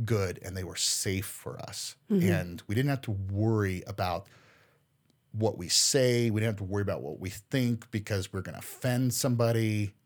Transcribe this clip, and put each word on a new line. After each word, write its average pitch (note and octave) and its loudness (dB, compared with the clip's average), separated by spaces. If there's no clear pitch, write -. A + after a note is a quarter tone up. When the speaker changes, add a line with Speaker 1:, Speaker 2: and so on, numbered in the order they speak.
Speaker 1:
good G2+ 0
and F#2 -8
they F#2 -4
were F2 -10
safe - -2
for - -12
us. - -10
Speaker 2:
Mm-hmm. F3+ 4
Speaker 1:
And F2+ 0
we G2+ -2
didn't C3+ 2
have C3+ -2
to - -6
worry G2 0
about F2+ -4
what A2 0
we F2 -8
say. A#2+ 4
We G#2+ 2
didn't A2 0
have G2+ -6
to F#2 -4
worry G2+ 0
about F2+ -2
what D2 -8
we F#2 -6
think A#2+ -2
because G2+ -2
we're F#2+ -4
gonna - -10
offend B2 0
somebody, A2+ 2